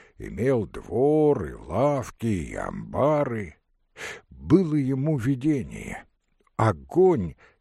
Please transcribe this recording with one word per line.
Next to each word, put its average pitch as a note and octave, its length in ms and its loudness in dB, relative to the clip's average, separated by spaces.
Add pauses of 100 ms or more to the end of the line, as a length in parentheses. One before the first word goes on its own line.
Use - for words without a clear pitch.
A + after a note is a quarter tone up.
(180)
имел A2+ 480 -2
двор C#3+ 800 2
и C#2 80 -8
лавки, A2 760 -4
и D#2+ 280 -2
амбары. G2+ 1000 -2 (720)
Было D#3+ 460 4
ему C#3 420 0
видение. A#2+ 880 -2 (520)
Огонь A2 800 2 (240)